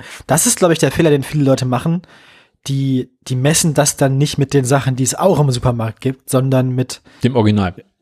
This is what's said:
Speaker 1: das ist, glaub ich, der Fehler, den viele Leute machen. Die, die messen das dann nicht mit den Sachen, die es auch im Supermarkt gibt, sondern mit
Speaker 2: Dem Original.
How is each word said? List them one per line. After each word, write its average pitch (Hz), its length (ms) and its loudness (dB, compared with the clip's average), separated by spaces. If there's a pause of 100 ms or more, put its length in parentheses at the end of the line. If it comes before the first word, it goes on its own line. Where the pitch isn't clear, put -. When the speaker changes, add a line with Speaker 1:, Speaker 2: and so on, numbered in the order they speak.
(280)
Speaker 1:
das - 180 0
ist, 233 140 0
glaub 180 120 2
ich, 160 80 0
der 143 120 2
Fehler, 165 180 2
den 143 140 2
viele 151 200 -2
Leute 131 220 2
machen. 156 380 -2 (640)
Die, 135 420 -2 (180)
die 131 80 -2
messen 147 380 2
das 147 240 0
dann 135 220 2
nicht 143 180 0
mit 139 160 0
den 139 120 2
Sachen, 131 300 0
die 127 80 -2
es 123 120 -2
auch 170 240 -2
im 147 100 2
Supermarkt 120 500 -2
gibt, - 300 -6
sondern 131 400 0
mit 127 320 -4 (220)
Speaker 2:
Dem 131 120 0
Original. 104 380 2 (280)